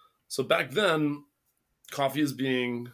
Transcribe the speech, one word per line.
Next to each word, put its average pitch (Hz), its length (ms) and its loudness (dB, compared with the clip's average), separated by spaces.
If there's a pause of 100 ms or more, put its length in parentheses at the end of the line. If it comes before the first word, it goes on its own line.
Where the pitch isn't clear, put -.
(280)
so - 140 -2
back 156 280 0
then, 156 540 2 (640)
coffee 139 300 0
is 139 140 2
being 123 600 -2